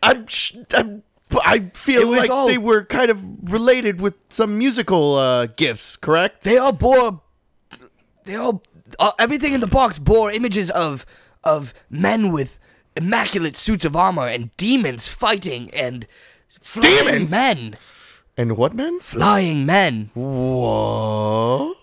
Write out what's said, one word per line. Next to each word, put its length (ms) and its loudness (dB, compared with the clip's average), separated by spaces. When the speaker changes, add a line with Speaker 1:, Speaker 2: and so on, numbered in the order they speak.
Speaker 1:
I'm 240 2
sh-, 280 -2
I'm, 260 -2
I 300 2
feel 300 2
Speaker 2:
It 40 4
was 120 2
Speaker 1:
like 100 2
Speaker 2:
all 180 2
Speaker 1:
they 120 2
were 260 2
kind 260 0
of 400 -6
related 480 2
with 140 -2
some 280 -2
musical, 580 2
uh, 320 2
gifts, 500 -4
correct? 460 -2
Speaker 2:
They 140 4
all 140 4
bore, 500 2
they 100 -10
all, 260 -4
uh, 200 4
everything 360 0
in 60 0
the 60 -2
box 320 2
bore 320 2
images 400 -2
of, 340 -2
of 300 0
men 420 0
with 280 -4
immaculate 600 -2
suits 280 -2
of 100 -2
armor 320 0
and 300 -8
demons 500 0
fighting 680 -4
and 320 -6
flying 440 4
Speaker 1:
Demons? 260 0
Speaker 2:
men. 440 0
Speaker 1:
And 180 -2
what 180 0
men? 280 -6
Speaker 2:
Flying 640 0
men. 480 0
Speaker 1:
What? 1700 -2